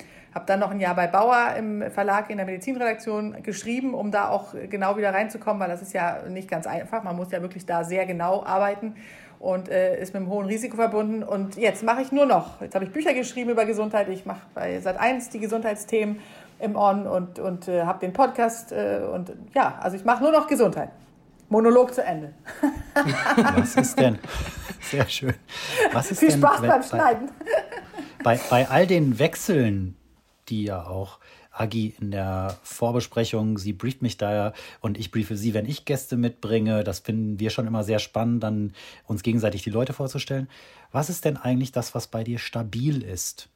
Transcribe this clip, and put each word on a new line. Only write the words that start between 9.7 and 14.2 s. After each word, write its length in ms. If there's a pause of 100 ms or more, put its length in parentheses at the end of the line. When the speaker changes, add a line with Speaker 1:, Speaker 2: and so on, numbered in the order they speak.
Speaker 1:
ist 140
mit 80
einem 80
hohen 160
Risiko 300
verbunden. 480
Und 320
jetzt 260
mache 200
ich 100
nur 140
noch, 340
jetzt 160
habe 80
ich 80
Bücher 220
geschrieben 360
über 140
Gesundheit, 460
ich 160